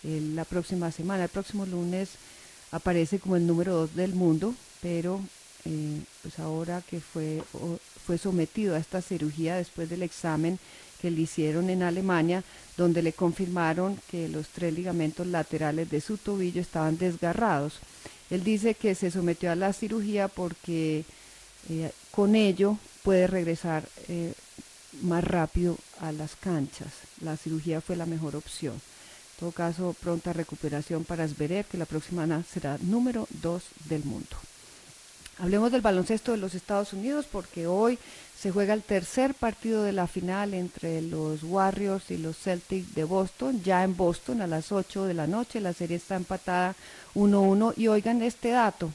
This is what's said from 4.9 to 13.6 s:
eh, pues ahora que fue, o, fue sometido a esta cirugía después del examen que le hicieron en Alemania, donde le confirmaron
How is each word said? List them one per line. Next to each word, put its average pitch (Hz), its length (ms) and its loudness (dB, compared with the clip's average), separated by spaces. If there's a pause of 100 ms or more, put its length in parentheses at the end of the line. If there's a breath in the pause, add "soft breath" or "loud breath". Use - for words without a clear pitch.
eh, 151 340 -4 (240)
pues 165 160 -14
ahora 165 500 -4
que 170 100 -6
fue, 156 440 -6 (100)
o, 170 240 -6 (300)
fue 175 100 0
sometido 185 560 0
a 160 60 0
esta 180 240 -4
cirugía 160 520 -2
después 170 320 -4
del 175 140 -6
examen 165 560 -2 (420 loud breath)
que 175 120 -2
le 160 100 0
hicieron 160 480 0
en 185 140 2
Alemania, 175 600 2 (320 loud breath)
donde 170 280 4
le 165 100 2
confirmaron 180 840 0 (100)